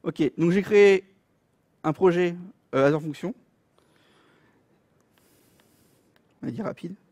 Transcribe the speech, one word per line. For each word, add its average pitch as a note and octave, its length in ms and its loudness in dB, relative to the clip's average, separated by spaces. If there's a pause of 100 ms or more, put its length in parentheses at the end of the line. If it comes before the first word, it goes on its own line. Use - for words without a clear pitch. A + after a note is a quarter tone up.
Ok, - 180 -6 (160)
donc E3+ 140 2
j'ai G3 100 2
créé G3+ 500 4 (720)
un D#3 100 -2
projet, F3 420 0 (400)
euh, C3+ 100 2
Azure D3 160 0
Function. D#3+ 320 -10 (3000)
On - 40 -14
va - 60 -8
dire F#3+ 140 -10
rapide. E3+ 300 -12 (160)